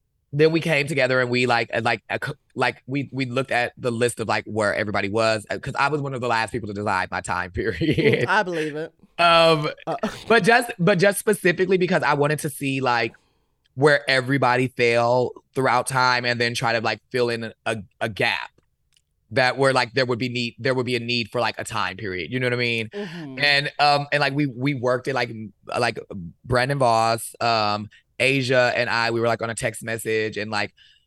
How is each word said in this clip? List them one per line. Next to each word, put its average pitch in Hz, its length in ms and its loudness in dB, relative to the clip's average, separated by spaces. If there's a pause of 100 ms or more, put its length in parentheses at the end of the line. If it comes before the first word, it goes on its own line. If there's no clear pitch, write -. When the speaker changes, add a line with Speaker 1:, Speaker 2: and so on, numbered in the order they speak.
(320)
Speaker 1:
then 151 200 4
we 165 80 2
came 151 280 0
together 127 320 0
and 123 100 0
we, 123 160 2
like, 117 260 0
uh, 117 120 -2
like, 120 260 -2
uh, 107 140 -4
c-, 143 80 -6 (220)
like, 123 320 -2
we, 139 260 -6
we 131 140 -4
looked 123 260 -4
at 120 260 -2
the 123 140 -4
list 120 280 0
of, 110 60 -6
like, 107 200 -2
where 104 280 0
everybody 101 360 -2
was, 110 400 0
uh, 98 80 -4
'cause - 200 -10
I 139 100 2
was 147 120 -2
one 139 140 -6
of 123 80 -8
the 127 60 -2
last 113 220 0
people 107 180 -6
to 104 60 -8
decide 98 360 -2
my 92 100 -6
time 90 300 -6
<laughs> - 20 -20
period. - 720 0
Speaker 2:
Mm, - 20 0
I 202 140 2
believe 160 340 -6
it. 160 160 -10 (260)
Speaker 1:
Um, 165 520 6 (160)
Speaker 2:
Uh, 160 100 -4 (300)
Speaker 1:
but 226 160 6
just, 240 360 4
but 185 200 4
just 196 220 4
specifically 185 580 2
because 180 240 0
I 139 120 2
wanted 147 260 2
to 156 100 -6
see, 135 300 -4
like, 120 340 0 (600)
where 143 340 4
everybody 127 580 2
fell 120 640 2 (240)
throughout 123 320 2
time 127 380 2
and 120 160 0
then 120 140 0
try 120 180 -2
to, 117 80 0
like, 110 200 -2 (120)
fill 123 180 2
in 113 220 -6 (120)
a, 113 120 -2 (240)
a 117 80 -2
gap 104 420 -2 (800)
that 127 280 2
where, 135 140 4
like, 123 220 0
there 131 120 2
would 123 120 -2
be 127 100 -4
need, 120 300 -6
there 131 160 0
would 127 120 -2
be 123 100 -2
a 117 40 -4
need 117 300 -4
for, 123 100 -2
like, 110 180 0
a 110 60 -6
time 95 320 -4
period. 92 360 -8
You 127 80 -2
know 127 60 0
what 123 60 0
I 123 40 -2
mean? 117 340 -2
Speaker 2:
Mm-hmm. 160 480 -10
Speaker 1:
And, 143 400 2
um, 143 340 4
and, 147 80 2
like, 139 140 0
we, 147 120 0
we 131 280 -2
worked 123 340 -2
it, 135 60 -2
like, 123 160 -2
m-, 110 220 -12 (260)
like, 117 200 0 (460)
Brandon 127 340 0
Voss, 113 600 2
um, 107 480 0 (300)
Asia 127 580 2
and 120 120 0
I, 117 220 0
we 117 100 0
were, 113 60 0
like, 113 160 0
on 113 80 -4
a 113 40 -6
text 113 280 -6
message 110 560 -4
and, 107 120 -6
like, 104 220 -4 (340)